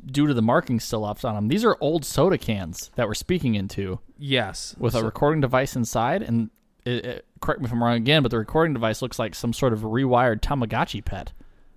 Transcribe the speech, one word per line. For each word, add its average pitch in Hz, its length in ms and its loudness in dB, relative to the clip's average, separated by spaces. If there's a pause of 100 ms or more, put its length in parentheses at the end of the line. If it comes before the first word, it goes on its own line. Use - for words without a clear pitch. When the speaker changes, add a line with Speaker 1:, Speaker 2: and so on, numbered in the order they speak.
Speaker 1:
due 143 220 2
to 143 60 4
the 117 80 2
marking 120 380 4
still 110 220 -4
left 104 240 -6
on 110 100 -2
'em. 104 120 0
These 190 160 2
are 208 180 4
old 147 240 0
soda 165 320 2
cans 95 580 -6
that 117 120 0
we're 107 60 -4
speaking 143 420 0
into. 95 440 -4 (180)
Speaker 2:
Yes. 127 600 -4
Speaker 1:
With 117 180 0
a 117 40 2
Speaker 2:
So 110 60 0
Speaker 1:
recording 147 360 0
device 131 340 0
inside, 123 480 0
and 117 260 0 (360)
it, 123 200 -4
it, - 200 -10 (160)
correct - 200 -2
me 135 40 -4
if 113 60 -4
I'm 117 120 0
wrong 120 120 4
again, 139 280 4
but 120 80 2
the 120 60 0
recording 156 360 2
device 113 280 0
looks 127 160 -6
like 110 180 -4
some 120 180 -4
sort 127 200 2
of 107 80 -2
rewired 120 600 2
Tamagotchi 117 640 -2
pet - 260 -6 (460)